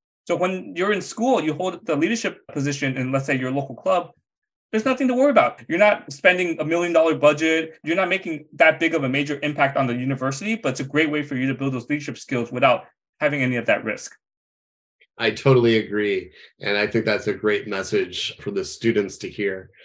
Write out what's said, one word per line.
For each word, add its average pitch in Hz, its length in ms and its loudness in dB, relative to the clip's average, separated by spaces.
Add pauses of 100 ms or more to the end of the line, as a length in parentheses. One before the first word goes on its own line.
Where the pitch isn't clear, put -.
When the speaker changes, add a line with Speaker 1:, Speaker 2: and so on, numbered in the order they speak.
(260)
Speaker 1:
So 175 80 0
when 180 400 -4
you're 190 180 0
in 190 80 -2
school, 233 400 0
you 151 140 -2
hold 180 320 -6
the 160 80 0
leadership 190 460 -2 (120)
position 139 440 -2
in, 131 160 -4
let's 135 140 0
say, 139 120 0
your 127 140 -4
local 135 240 -6
club, 190 340 0 (600)
there's 220 120 0
nothing 262 240 0
to 247 60 0
worry 269 160 4
about. - 380 2
You're 165 100 0
not 208 340 2
spending 180 460 2
a 156 60 -4
million 170 280 0
dollar 160 220 6
budget. 160 720 2
You're 156 100 -2
not 185 140 0
making 170 460 -4
that 160 260 6
big 165 140 2
of 147 100 0
a 127 40 0
major 143 340 -2
impact 143 340 0
on 135 100 2
the 120 80 -2
university, 135 640 -4
but 156 140 -4
it's 135 100 -4
a 139 40 -6
great 147 260 0
way 147 120 -2
for 139 140 -8
you 131 100 -2
to 135 80 -2
build 135 200 -4
those 120 140 -8
leadership 147 280 -6
skills 120 340 -6
without 127 360 2 (340)
having 147 220 0
any 127 140 0
of 113 100 -4
that 104 180 2
risk. - 320 -8 (1000)
Speaker 2:
I 113 120 0
totally 117 460 4
agree. 101 560 -2 (280)
And 101 180 0
I 107 80 0
think 107 180 0
that's 104 220 -2
a 104 80 -2
great 104 340 -2
message 95 720 -4
for - 120 -10
the 98 140 -4
students 101 540 -2
to 98 100 -10
hear. 95 420 -6 (140)